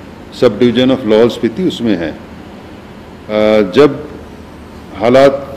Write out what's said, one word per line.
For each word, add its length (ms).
सब 180
डिवीजन 320
of 160
लाहौल 220
स्पीति, 340
उसमें 340
है। 140
अ, 1600
जब 340
हालात 600